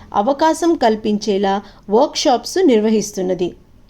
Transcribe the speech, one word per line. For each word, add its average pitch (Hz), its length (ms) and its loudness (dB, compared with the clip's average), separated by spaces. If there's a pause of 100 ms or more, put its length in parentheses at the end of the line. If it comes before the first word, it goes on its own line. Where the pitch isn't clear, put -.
(140)
అవకాశం 320 600 0
కల్పించేలా 208 880 0 (280)
వర్క్షాప్స్ 285 800 0
నిర్వహిస్తున్నది. 202 840 0 (360)